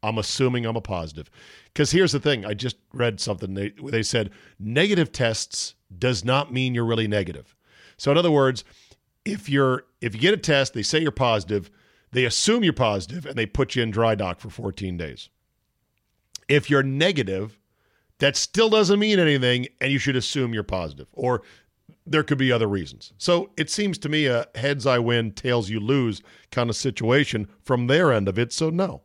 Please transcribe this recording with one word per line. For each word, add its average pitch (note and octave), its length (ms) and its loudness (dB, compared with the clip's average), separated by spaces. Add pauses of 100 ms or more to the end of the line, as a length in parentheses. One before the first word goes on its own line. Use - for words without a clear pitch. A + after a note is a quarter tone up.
I'm A2 160 -4
assuming B2 480 -2
I'm A2+ 120 -4
a A2 40 -6
positive. D#2+ 480 -8 (460)
'Cause D3 160 2
here's E3+ 220 4
the C#3 80 0
thing, B2+ 240 0
I G#2+ 80 -6
just A2+ 240 -6 (160)
read A#2+ 260 -2
something. F#2+ 340 -6
They, G2 200 -6 (100)
they A#2 180 -2
said, G#2+ 300 -2 (260)
"Negative D#3 540 0
tests - 640 -4 (240)
does A#2+ 240 0
not C3 300 0
mean B2+ 200 -2
you're A#2 120 0
really A2+ 220 0
negative." F2 460 -4 (440)
So C#3 140 0
in D3 60 6
other F3 140 4
words, C3+ 320 2 (640)
if G#3 240 -8
you're, C3+ 340 2 (160)
if A2+ 160 -6
you A2 60 -4
get F3+ 120 4
a G#3+ 40 0
test, C#3 360 0
they A2+ 100 -6
say D#3 180 0
you're D#3 100 0
positive, G#2 580 0 (420)
they B2+ 120 2
assume G#3+ 400 2
you're E3+ 80 4
positive, A#2 540 -2
and C3+ 120 -10
they A2 80 -2
put C3 300 -2
you B2 80 0
in A2+ 80 -4
dry A2+ 240 2
dock F#2+ 240 -6
for A2 100 -16
fourteen F#2+ 480 -8
days. D#2 300 -10 (1200)
If C#3+ 220 2
you're C#3 120 4
negative, C3 760 -2 (600)
that C#3+ 180 2
still A3+ 320 2
doesn't G#3 300 4
mean G#3 200 4
anything, B2+ 480 4 (140)
and C3+ 100 0
you C#3 80 2
should C3+ 160 0
assume B2 380 -2
you're G#2+ 100 -2
positive. D#2 480 -6
Or B2 300 -2 (640)
there D3+ 180 0
could D3 140 0
be B2+ 160 2
other A2+ 140 2
reasons. F2+ 500 -6
So F3 400 0
it D#3 120 -4
seems G3+ 280 -2
to - 100 -8
me D3+ 200 0
a A#2+ 280 0
heads C3+ 300 -2
I B2+ 120 4
win, A#2 340 0
tails A#2+ 380 -2
you A2 120 -4
lose A#2 400 0 (280)
kind A#2+ 200 0
of A2 80 -2
situation A#2 720 0 (120)
from B2 260 0
their D3 260 4
end G2+ 160 2
of F#2+ 100 -2
it, A#2+ 140 -2
so D#3+ 160 0
no. E3+ 360 -2